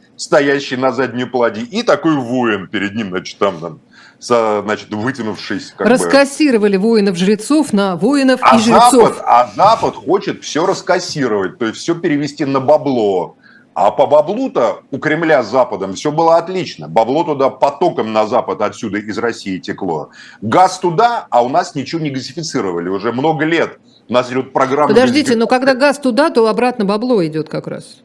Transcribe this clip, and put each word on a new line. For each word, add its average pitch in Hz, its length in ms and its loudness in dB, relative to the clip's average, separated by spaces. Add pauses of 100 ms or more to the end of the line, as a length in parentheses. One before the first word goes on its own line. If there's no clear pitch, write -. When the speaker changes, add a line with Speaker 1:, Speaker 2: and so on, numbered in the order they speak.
(180)
Speaker 1:
стоящий 143 600 0
на 131 140 0
заднем 123 380 -4
плане, 113 320 0
и 196 220 -6
такой 165 320 2
воин 117 520 -2
перед 98 280 -4
ним, 110 140 -4
значит, 90 300 -8
там, 95 200 0
там, 80 200 -10 (400)
со-, 110 440 2
значит, 104 280 -6
вытянувшись, 110 840 -6
как - 120 0
бы. 240 60 6
Speaker 2:
Раскассировали 254 840 2
воинов-жрецов 208 960 0
на 196 220 0
воинов 262 480 2
Speaker 1:
А 240 140 6
Speaker 2:
и - 20 2
жрецов. 226 320 6 (240)
Speaker 1:
Запад, - 100 -12
а 123 300 4
Запад 175 400 2
хочет 139 480 -4
всё 160 220 -2
раскассировать, 180 920 -2
то 120 100 -4
есть 104 120 -6
всё 165 160 -4
перевести 151 500 -4
на 135 140 0
бабло. 123 760 0 (380)
А 95 160 2
по 143 160 2
баблу-то 147 760 0 (100)
у 135 60 -8
Кремля 156 460 0
с 101 60 -10
Западом 98 440 -2
всё 151 180 -4
было 165 240 2
отлично. 170 540 -4
Бабло 117 340 0
туда 139 260 0
потоком 131 600 0
на 107 160 2
Запад 101 340 -2
отсюда 101 360 -4
из 104 200 -8
России 110 420 -6
текло. 82 500 -8 (320)
Газ 170 380 2
туда, 214 500 0
а 120 120 4
у 120 60 0
нас 175 260 -2
ничего 151 280 -6
не 151 80 -4
газифицировали. 113 800 -6
Уже 98 240 -4
много 147 320 -2
лет 160 340 -2 (300)
у 107 40 -4
нас 123 160 2
идёт 127 220 -4
программа 139 380 2
Speaker 2:
Подождите, 247 480 2
но 226 80 0
Speaker 1:
газификации. - 20 0 (200)
Speaker 2:
когда 269 80 4
газ 277 240 0
туда, 262 320 0
то 226 180 2
обратно 233 340 -2
бабло 214 420 0
идёт 151 220 -6
как 151 200 -10
раз - 380 -14